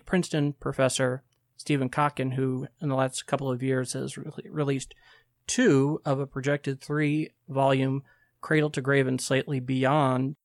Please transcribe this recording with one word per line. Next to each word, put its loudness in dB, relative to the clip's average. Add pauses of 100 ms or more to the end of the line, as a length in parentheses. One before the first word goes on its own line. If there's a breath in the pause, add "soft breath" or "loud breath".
Princeton 0
professor, -2 (340)
Stephen -2
Kotkin, -2
who -2 (120)
in -4
the 0
last -2
couple -2
of -4
years -2
has -6
re-, -12 (180)
released -2 (540 soft breath)
two 4
of 0
a -4
projected -4
three-volume 0 (380 soft breath)
Cradle 2
to -4
Grave 2
and 0
Slightly 0
Beyond 2